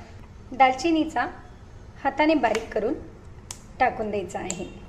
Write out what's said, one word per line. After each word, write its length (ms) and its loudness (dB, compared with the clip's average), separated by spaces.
दालचिनीचा 760 4
हाताने 320 6
बारीक 380 2
करून 200 2
टाकून 320 2
द्यायचा 280 -4
आहे. 260 -4